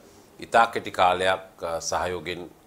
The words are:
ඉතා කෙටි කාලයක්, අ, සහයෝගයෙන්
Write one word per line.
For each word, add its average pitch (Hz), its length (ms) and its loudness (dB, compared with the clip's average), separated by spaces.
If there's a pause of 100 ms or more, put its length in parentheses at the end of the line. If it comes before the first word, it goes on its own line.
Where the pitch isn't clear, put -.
(400)
ඉතා 117 280 4
කෙටි 104 240 -8
කාලයක්, 92 720 0
අ, 82 180 -4
සහයෝගයෙන් 87 680 -6 (180)